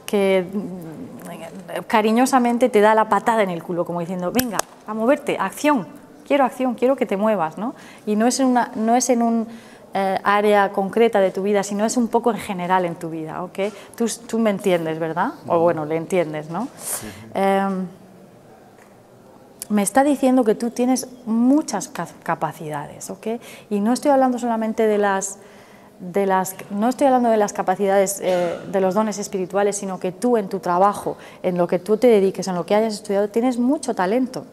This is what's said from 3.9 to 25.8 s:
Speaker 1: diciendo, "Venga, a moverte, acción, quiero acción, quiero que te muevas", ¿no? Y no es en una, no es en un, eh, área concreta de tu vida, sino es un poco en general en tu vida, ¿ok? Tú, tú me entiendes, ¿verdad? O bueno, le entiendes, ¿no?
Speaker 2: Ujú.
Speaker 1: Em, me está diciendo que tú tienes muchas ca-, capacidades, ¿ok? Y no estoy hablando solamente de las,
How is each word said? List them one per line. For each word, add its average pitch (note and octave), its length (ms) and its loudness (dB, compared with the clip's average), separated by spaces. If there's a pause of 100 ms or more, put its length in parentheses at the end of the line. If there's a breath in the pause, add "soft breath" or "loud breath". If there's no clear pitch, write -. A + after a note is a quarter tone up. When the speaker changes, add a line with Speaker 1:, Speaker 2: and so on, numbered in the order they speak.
Speaker 1:
diciendo, F3+ 320 -4
"Venga, A3+ 260 -2 (280)
a G#3+ 80 -10
moverte, A3+ 440 0
acción, F#3+ 480 -2 (400)
quiero C#4 180 2
acción, B3+ 300 -2
quiero B3+ 220 2
que B3 100 -2
te G3+ 100 -2
muevas", F#3+ 400 0
¿no? G#3+ 180 -6 (300 loud breath)
Y G#3 120 -2
no A3 100 2
es B3+ 140 0
en C4+ 60 4
una, B3 280 2
no A3 220 0
es B3 140 0
en A#3 120 2
un, A3+ 240 0 (480 loud breath)
eh, F#3+ 280 0
área G3+ 500 4
concreta G3+ 460 2
de F#3+ 120 4
tu F#3+ 120 -4
vida, G3+ 200 2
sino G3+ 240 -2
es A3 100 -2
un A#3 120 2
poco A3+ 220 2
en A3 80 -2
general F3+ 460 0
en E3+ 100 -4
tu E3 160 -10
vida, D#3+ 320 -8
¿ok? F3+ 160 -10 (380 loud breath)
Tú, A#3 80 -2 (220)
tú A3+ 120 -4
me A3 120 2
entiendes, E3+ 480 0
¿verdad? E3+ 340 -2 (140)
O E3+ 140 2
bueno, D#3+ 260 2
le D#3+ 100 -2
entiendes, D#3 540 -2
¿no? F3+ 120 -6
Speaker 2:
Ujú. C#4 60 -8 (680 loud breath)
Speaker 1:
Em, G3 520 0 (1800)
me G#3 120 2
está C4 220 4
diciendo C4 400 4
que G#3+ 100 4
tú A#3 160 -4
tienes B3 380 0 (180)
muchas A#3+ 640 2
ca-, E3+ 180 -8 (160)
capacidades, D3+ 880 -6
¿ok? F#3+ 160 -12 (440 loud breath)
Y G#3 100 0
no G#3+ 140 2
estoy C4+ 160 0
hablando C4 280 4
solamente A3 480 -2
de G#3 120 2
las, G3 400 -2 (640 loud breath)